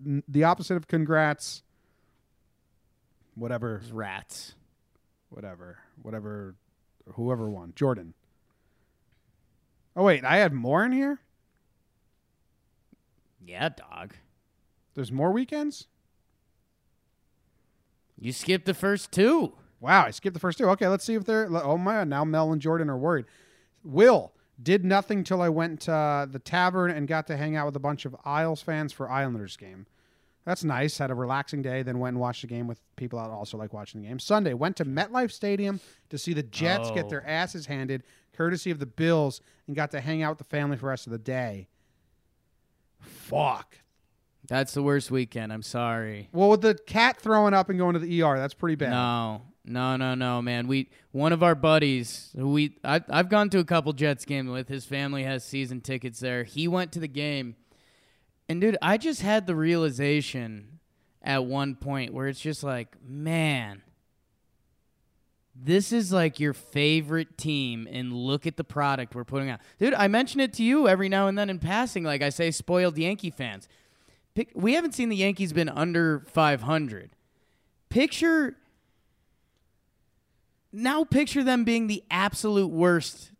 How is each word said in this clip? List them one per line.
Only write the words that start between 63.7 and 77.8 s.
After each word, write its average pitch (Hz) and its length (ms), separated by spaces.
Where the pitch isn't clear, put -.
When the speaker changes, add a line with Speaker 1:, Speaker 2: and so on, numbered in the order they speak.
Speaker 2:
this 160 380
is, 214 220
like, 165 260
your 147 140
favorite 156 840
team, 131 540
and 127 220
look 131 340
at 160 80
the 160 80
product 139 520
we're 120 100
putting 135 240
out. 117 100
Dude, 262 160
I 202 120
mention 247 320
it 262 140
to 233 100
you 262 240
every 190 220
now 196 180
and 196 100
then 208 120
in 185 100
passing. 190 460
Like, 143 160
I 143 80
say, 165 220
spoiled 175 460
Yankee 175 340
fans. 110 360
Pic-, - 220
we 220 200
haven't 330 180
seen 240 160
the 214 80
Yankees 190 340
been 160 160
under 165 600
five 147 340
hundred. 120 480